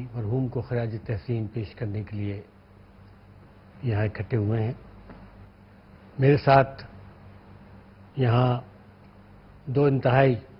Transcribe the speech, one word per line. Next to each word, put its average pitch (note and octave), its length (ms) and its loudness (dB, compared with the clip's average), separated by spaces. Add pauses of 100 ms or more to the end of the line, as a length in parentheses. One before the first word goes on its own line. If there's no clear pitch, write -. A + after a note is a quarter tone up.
(160)
मरहूम A#2+ 340 -4
को A#2+ 120 -6
खराज A#2 320 -4 (140)
तहसीन A2+ 400 -6
पेश G#2+ 260 -10
करने G#2 300 -8
के G#2 140 -10
लिए G2+ 260 -6 (1400)
यहाँ G#2+ 200 0
इकट्ठे G#2+ 320 -6
हुए G#2+ 220 0
हैं। A2+ 160 -4 (1400)
मेरे C#3 220 4
साथ C3+ 460 4 (1300)
यहाँ B2 440 2 (1040)
दो C#3+ 180 2
इंतहाई C3 500 4 (220)